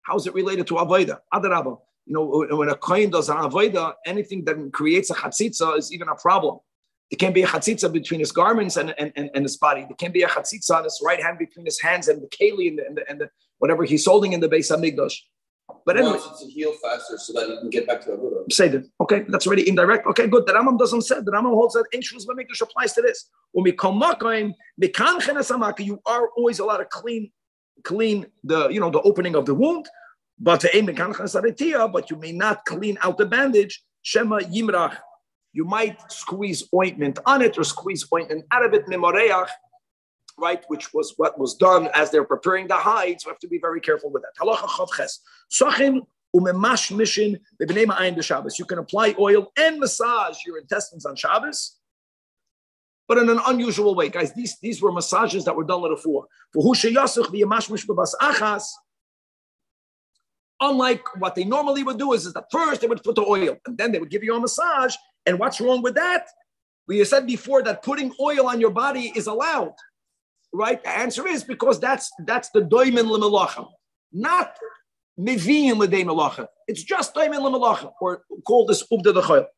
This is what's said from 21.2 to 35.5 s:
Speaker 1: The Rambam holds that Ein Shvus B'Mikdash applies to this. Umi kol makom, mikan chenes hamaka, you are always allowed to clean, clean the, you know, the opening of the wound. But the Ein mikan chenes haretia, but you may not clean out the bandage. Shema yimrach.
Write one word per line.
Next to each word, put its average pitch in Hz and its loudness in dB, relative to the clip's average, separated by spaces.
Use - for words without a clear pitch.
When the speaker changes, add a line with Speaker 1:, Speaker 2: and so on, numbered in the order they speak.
Speaker 1:
The 202 -4
Rambam 226 2
holds 233 2
that 226 2
Ein 247 -6
Shvus 233 -12
B'Mikdash 247 -8
applies 151 -2
to 226 2
this. - -2
Umi 180 2
kol 190 0
makom, 226 0
mikan 269 2
chenes 285 -2
hamaka, 226 -2
you 302 -6
are 233 0
always 240 0
allowed 208 0
to - -4
clean, 226 -8
clean 208 0
the, 151 0
you 143 -2
know, 135 0
the - 2
opening 180 2
of 139 2
the 139 0
wound. 294 0
But 170 4
the 170 2
Ein 214 4
mikan 175 -4
chenes 196 -8
haretia, 233 0
but - -2
you 160 -8
may 160 -12
not 208 -2
clean 202 -4
out 185 -2
the 208 4
bandage. 214 2
Shema 220 0
yimrach. 185 -2